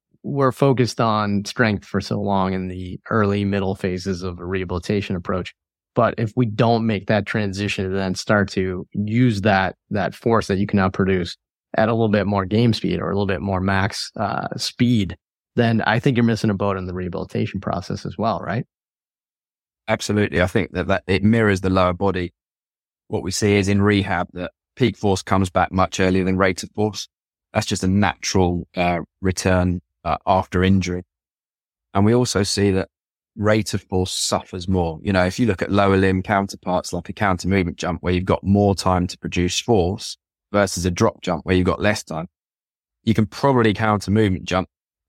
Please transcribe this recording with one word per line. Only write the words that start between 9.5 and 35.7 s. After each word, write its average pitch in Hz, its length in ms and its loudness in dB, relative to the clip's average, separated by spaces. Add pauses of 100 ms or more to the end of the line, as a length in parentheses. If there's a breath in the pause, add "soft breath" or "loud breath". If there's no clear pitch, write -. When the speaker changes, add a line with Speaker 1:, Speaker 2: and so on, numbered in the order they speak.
Speaker 1:
that 98 240 -2
force 113 320 0
that 98 120 0
you 101 80 0
can 104 100 0
now 92 140 2
produce 92 460 0 (400)
at 107 120 4
a 117 40 2
little 113 160 2
bit 101 180 2
more 101 180 0
game 110 280 2
speed 87 280 -2
or 82 100 -4
a 95 40 -2
little 101 120 0
bit 95 160 -2
more 95 180 -2
max, 95 560 -2
uh, 101 300 -4 (100)
speed, 110 600 0 (400)
then 117 260 2
I 113 160 2
think 127 180 0
you're 120 80 4
missing 113 260 2
a 101 40 2
boat 98 240 -2
in 92 80 -6
the 90 80 -8
rehabilitation 92 640 -6
process - 460 -6
as 92 100 -10
well, 104 220 -2
right? - 260 -6 (1200)
Speaker 2:
Absolutely. 104 520 0
I 90 60 2
think - 260 -2
that, 90 140 -4
that 95 220 0
it 95 160 2
mirrors 107 360 4
the 95 80 -2
lower 92 240 2
body. 90 400 -2 (760)
What - 160 -4
we 92 80 -6
see 104 240 2
is 98 120 2
in 101 140 2
rehab 95 500 2
that 87 200 -10 (240)
peak 113 200 0
force 98 240 0
comes 95 300 0
back 90 220 0
much 92 280 0
earlier 92 240 2
than 92 140 0
rate 95 240 0
of - 80 -12
force. 107 380 -4 (440)
That's 107 140 0
just 95 180 -2
a 92 40 2
natural, 92 800 2 (100)
uh, 87 240 0 (200)
return, 92 600 0 (220)
uh, 80 200 -2
after 92 400 2
injury. 90 380 2 (880)
And 101 140 4
we 113 80 4
also 120 300 2
see 101 260 0
that 95 180 0 (480)
rate 107 380 0
of 101 80 -4
force 92 300 -2
suffers - 560 -4
more. 85 340 0
You 101 100 -2
know, 90 120 4
if 92 140 -2
you 123 80 2
look 95 160 0
at - 80 -4